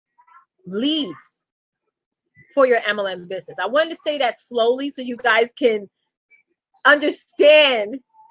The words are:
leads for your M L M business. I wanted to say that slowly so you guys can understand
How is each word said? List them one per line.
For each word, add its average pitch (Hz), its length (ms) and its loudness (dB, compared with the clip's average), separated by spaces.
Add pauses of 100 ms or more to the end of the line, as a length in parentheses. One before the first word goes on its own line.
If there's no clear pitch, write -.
(640)
leads 220 800 -6 (1080)
for 277 120 4
your 240 220 2
M 208 120 -2
L 196 80 -4
M 180 200 -10
business. 185 340 -12
I 185 60 -4
wanted 302 240 -2
to 330 120 -14
say 302 140 -4
that 240 220 -2
slowly 247 500 -2
so 277 120 -14
you 247 160 -10
guys 226 400 0
can 214 320 -2 (960)
understand 285 1120 2 (320)